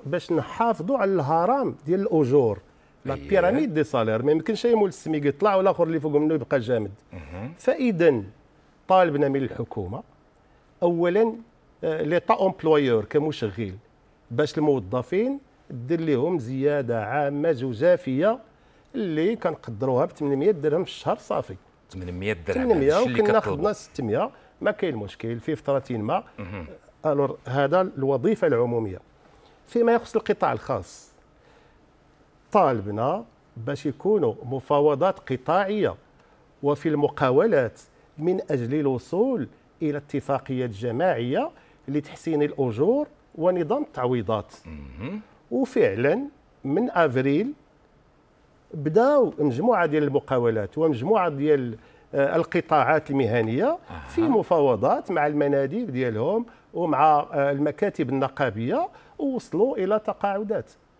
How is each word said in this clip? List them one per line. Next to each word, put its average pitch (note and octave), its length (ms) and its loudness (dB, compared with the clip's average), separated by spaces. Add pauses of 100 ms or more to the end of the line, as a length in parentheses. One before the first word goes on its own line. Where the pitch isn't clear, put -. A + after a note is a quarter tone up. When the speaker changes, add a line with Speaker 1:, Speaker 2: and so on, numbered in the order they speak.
Speaker 1:
باش D#3+ 260 -4
نحافظوا A3+ 680 -2
على G3 160 0
الهرم E3+ 640 0 (100)
ديال F3+ 160 0
الأجور، C3+ 580 2 (460)
لا C3+ 80 -4
Speaker 2:
أييه. C#3+ 160 -10
Speaker 1:
بيراميد G3+ 440 2
دي D3+ 100 2
سالير، A2 400 0
ما D3 80 2
يمكنش D#3+ 340 0
اي A#3 100 4
مول G3+ 140 2
السميك D3+ 360 -4
يطلع G3 300 2
والاخر F#3+ 280 2
اللي D#3+ 160 -2
فوق D3+ 120 -4
منه D3+ 220 2
يبقى C#3 260 0
جامد. A2 320 -2 (220)
Speaker 2:
مهم. F2+ 440 -14
Speaker 1:
فإذا E3+ 680 2 (640)
طالبنا D#3+ 420 4
من C3+ 140 0
الحكومة A2+ 600 -8 (800)
أولًا، F3 520 2 (480)
آه، D#3+ 180 -2
ليطا E3 440 2
امبلويور D3 600 2
كمشغل، A2+ 680 -2 (580)
باش C#3 260 -2
الموظفين D3+ 840 0 (300)
دير C3+ 320 -4
لهم D#3 380 0
زيادة B2+ 680 -2
عامة C#3+ 460 -2
جوجافية C#3 880 0 (560)
اللي F#3+ 400 0
كنقدروها C3 720 -2
ب F3+ 60 -6
ثمنمية C#3+ 400 0
درهم D#3 320 0
في D3+ 60 -10
الشهر - 280 -4
صافي. - 380 -6 (340)
Speaker 2:
ثمنمية F2+ 440 -6
درهم، F#2+ 300 -4
Speaker 1:
ثمنمية، D#3 340 4
Speaker 2:
هادشي B3 120 2
اللي B2+ 120 0
Speaker 1:
وكنا G#3+ 180 4
Speaker 2:
كطلبوا. D3+ 180 -2
Speaker 1:
خدنا G3 160 0
ستمية، C3 560 -4 (320)
ما - 100 0
كاين D#3+ 240 -4
مشكل، A2+ 440 -8
فيه D#3 160 -4
في - 100 -12
ثلاثين C3 360 -2
ما. D3+ 220 -2 (160)
Speaker 2:
مهم. F#2 260 -12 (400)
Speaker 1:
الور، C#3+ 320 0 (100)
هذا C#3 340 2
الوظيفة C#3 680 0
العمومية. A#2 520 0 (680)
فيما A#3 260 2
يخص A#3 220 -2
القطاع F#3 380 0
الخاص، - 580 -8 (1400)
طالبنا C3 720 2 (320)
باش C#3 280 -8
يكونوا D3+ 480 0 (120)
مفاوضات D3 760 2 (120)
قطاعية F3+ 640 0 (680)
وفي C#3+ 260 0
المقاولات D3 920 2 (380)
من F3 220 -2 (120)
أجل B2+ 280 -2
الوصول D#3 680 -2 (340)
إلى D3 160 -2
اتفاقيات C3 720 -4
جماعية B2 800 -2 (380)
لتحسين D3 560 -2
الأجور D3 640 0 (280)
ونظام F3+ 480 0
التعويضات. A#2+ 680 -4 (120)
Speaker 2:
مهم. D#2+ 560 -12 (300)
Speaker 1:
وفعلًا G3+ 760 2 (360)
من E3+ 280 0
أفريل D3+ 640 2 (1200)
بداو G#3 640 2
مجموعة E3+ 460 2
ديال D3+ 180 2
المقاولات A#2+ 760 0
ومجموعة E3 520 2
ديال، C#3 480 0 (360)
آه، C#3 220 2
القطاعات D#3 760 2
المهنية A#2+ 540 0 (240)
Speaker 2:
أها. E2+ 100 -14 (100)
Speaker 1:
في - 120 -2
مفاوضات E3+ 880 2
مع D3+ 160 0
المناديب C#3+ 640 0
ديالهم B2+ 540 -2 (280)
ومع، D3+ 600 2
آه، C#3+ 180 2
المكاتب D3 580 -2
النقابية، C3+ 800 -2 (320)
ووصلوا B3+ 580 -2
إلى G3+ 220 0
تقاعدات، G3+ 720 -6 (280)